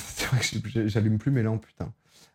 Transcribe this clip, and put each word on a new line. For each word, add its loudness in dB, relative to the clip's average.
<laughs> -14
C'est -4
vrai 2
que -2
j'ai, -4
j'ai, 0
j'allume 2
plus -2
mes 4
lampes, -2
putain. -10